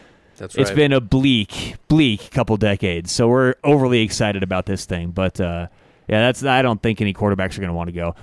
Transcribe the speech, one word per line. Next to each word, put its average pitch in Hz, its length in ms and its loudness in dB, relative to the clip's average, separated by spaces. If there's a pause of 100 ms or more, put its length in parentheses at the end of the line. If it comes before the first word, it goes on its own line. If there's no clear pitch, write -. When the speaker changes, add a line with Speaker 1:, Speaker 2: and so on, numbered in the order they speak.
(380)
Speaker 1:
That's - 160 -16
Speaker 2:
it's 117 160 0
Speaker 1:
right. 98 60 -2
Speaker 2:
been 147 180 4
a 135 80 4
bleak, 127 760 0 (100)
bleak 139 420 2
couple 110 280 0
decades. 95 540 -2
So 117 160 2
we're 127 360 2
overly 131 380 4
excited 104 420 -2
about 92 240 -4
this 98 180 -6
thing, 85 240 -6
but, 92 320 -4
uh, 85 240 -4 (440)
yeah, 107 120 2
that's, 123 220 0
I 131 200 2
don't 117 180 0
think 113 200 -2
any 101 120 0
quarterbacks 95 440 -2
are 98 40 -8
gonna 87 120 -4
wanna 85 180 -6
go. 85 320 -6